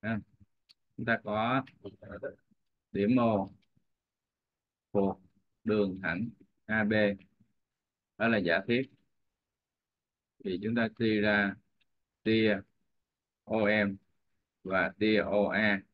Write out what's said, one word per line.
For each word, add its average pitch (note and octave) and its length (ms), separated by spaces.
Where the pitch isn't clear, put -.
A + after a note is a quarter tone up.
Ha. A2 160
Chúng A#2 100
ta A2+ 180
có A2+ 380
điểm G2+ 240
O A2 320
thuộc G2 280
đường G2+ 380
thẳng F2+ 260
A A2 180
B. G#2 80
Đó A2 100
là A2+ 100
giả F2 300
thiết. A#2+ 140
Thì F#2 180
chúng A2+ 120
ta A#2 140
suy A2 220
ra G#2 340
tia A2 380
O A2+ 140
M G2 100
và F#2 360
tia G#2+ 200
O G2+ 300
A. G2+ 340